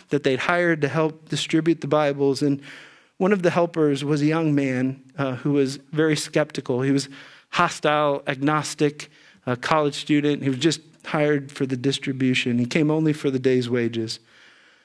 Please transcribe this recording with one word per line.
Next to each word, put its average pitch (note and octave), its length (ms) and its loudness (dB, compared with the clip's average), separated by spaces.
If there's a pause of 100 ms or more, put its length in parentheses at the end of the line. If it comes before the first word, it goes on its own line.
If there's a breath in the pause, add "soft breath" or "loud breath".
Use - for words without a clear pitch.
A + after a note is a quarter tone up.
that C#3+ 140 0
they'd C3 160 2
hired F3 420 0
to C#3+ 80 0
help D#3 400 -4
distribute D#3+ 500 0
the - 80 -8
Bibles. C#3+ 540 0
And C#3+ 200 0 (560 loud breath)
one F#3+ 140 2
of G3 100 2
the F3 80 2
helpers D#3+ 540 0
was D3 180 0
a D3 40 0
young D#3 280 2
man, C3 480 0 (160)
uh, C3+ 180 -2
who C#3+ 180 -2
was C#3 240 2 (160)
very D#3 240 2
skeptical. C#3+ 640 -2
He C#3 100 0
was C#3 160 0 (440 loud breath)
hostile, D3+ 760 0
agnostic, D3 840 -2 (360 soft breath)
a B2+ 100 -2
college D3 400 0
student. D3 480 0
He C3+ 60 0
was C3 100 -2
just D#3 220 0 (240)
hired D3 460 0
for - 140 -4
the C3 120 -4
distribution. B2+ 840 -2
He B2 60 2
came D3+ 260 2
only D#3 220 2
for D3 160 -2
the C3 100 -2
day's B2+ 300 2
wages. A#2 500 -4 (640 soft breath)